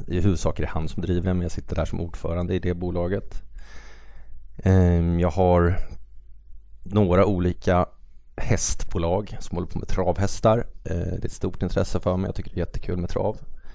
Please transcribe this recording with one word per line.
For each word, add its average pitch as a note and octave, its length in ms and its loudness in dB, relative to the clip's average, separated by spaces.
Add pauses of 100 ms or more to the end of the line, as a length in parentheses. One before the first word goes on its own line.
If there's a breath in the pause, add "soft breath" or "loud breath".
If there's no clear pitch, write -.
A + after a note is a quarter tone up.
i F2+ 140 0
huvudsak E2+ 380 2
är D#2 40 2
det - 60 -2
han D#2+ 180 0
som - 140 -4
driver F2 260 0
den, F#2 100 2
men F2 40 0
jag F2 100 -2
sitter - 240 -4
där D#2+ 100 0
som F2 160 -2
ordförande F2 540 -4
i F2+ 40 0
det F2+ 140 0
bolaget. F2 680 -2 (1200 loud breath)
Ehm, F2 560 6
jag E2+ 120 2
har F2 480 4 (1040 loud breath)
några G2+ 420 4
olika F2+ 600 2 (520)
hästbolag - 1000 0
som - 160 -4
håller F2 120 -2
på - 120 -4
med - 80 -6
travhästar. G2 680 4 (260)
Eh, - 120 -4
det F2 280 -2
är - 20 -2
ett G#2 60 -2
stort - 300 -4
intresse F#2+ 380 0
för F#2 180 0
mig. F#2+ 100 -2
Jag - 80 -4
tycker - 140 -4
det - 60 -10
är - 100 -2
jättekul - 320 -4
med F2 120 -2
trav. G2+ 280 -2 (380 soft breath)